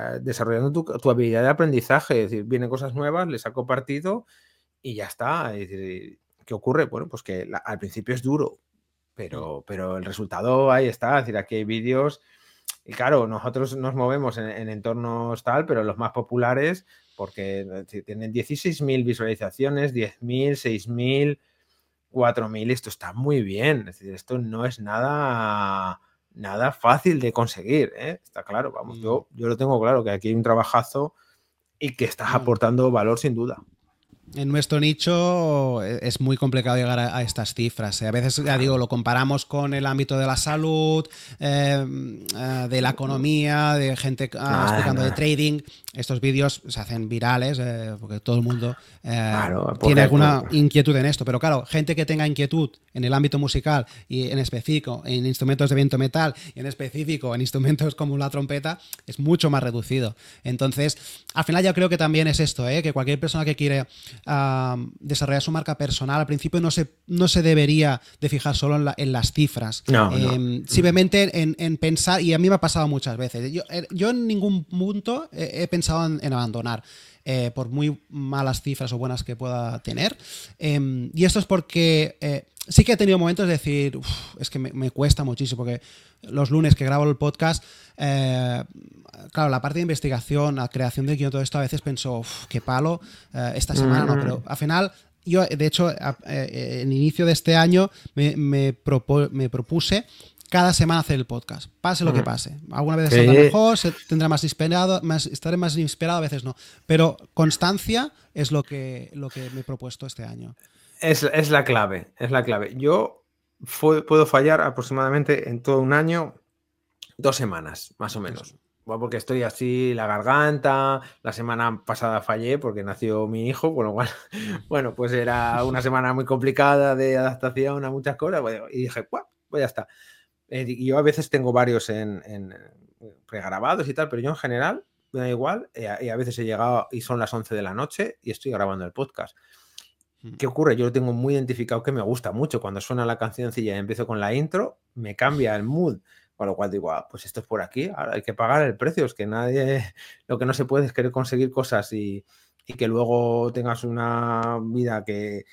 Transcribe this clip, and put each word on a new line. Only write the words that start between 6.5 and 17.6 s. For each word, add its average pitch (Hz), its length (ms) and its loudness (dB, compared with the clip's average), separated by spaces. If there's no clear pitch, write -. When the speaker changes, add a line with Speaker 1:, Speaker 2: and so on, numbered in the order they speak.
Speaker 1:
ocurre? 131 300 0
Bueno, 131 240 -8
pues - 160 -14
que 92 220 -8
la, - 120 -8
al 104 220 -10
principio 113 340 -6
es 123 80 -6
duro, 139 360 -2
pero, 76 440 -10
Speaker 2:
Mm. - 60 -20
Speaker 1:
pero 92 300 -6
el 92 80 -8
resultado 107 640 0
ahí 131 160 6
está. 120 320 0
Es 131 60 -2
decir, 113 120 -6
aquí 101 200 -4
hay 107 80 -2
vídeos 123 560 -2
y - 80 -18
claro, 127 340 2
nosotros 127 500 -4
nos 131 200 -4
movemos 127 420 -2
en, 110 100 -6
en 110 200 -8
entornos 117 720 -4
tal, 135 240 2
pero 127 160 0
los 104 160 -2
más 117 140 -2
populares, 127 760 0
porque, 98 460 -8